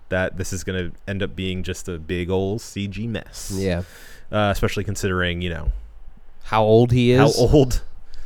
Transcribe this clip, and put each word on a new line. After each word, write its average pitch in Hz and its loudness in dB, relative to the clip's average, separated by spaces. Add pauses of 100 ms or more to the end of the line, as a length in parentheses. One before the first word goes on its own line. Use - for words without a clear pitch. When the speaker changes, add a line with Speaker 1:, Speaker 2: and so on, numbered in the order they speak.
(100)
Speaker 1:
that 90 -2
this 90 -6
is 92 -6
gonna 92 -4 (160)
end 101 -6
up 95 -6
being 92 -4
just 92 -8
a 85 -6
big 87 -4
old 98 -2
C - -8
G 98 -8
mess. - -8
Speaker 2:
Yeah. 95 -2 (480)
Speaker 1:
Uh, 104 2
especially 104 -2
considering, 90 -2
you 90 -4
know, 78 -2 (720)
Speaker 2:
How 110 2
old 113 6
he 123 6
Speaker 1:
how 135 8
Speaker 2:
is. 147 2
Speaker 1:
old 127 6 (440)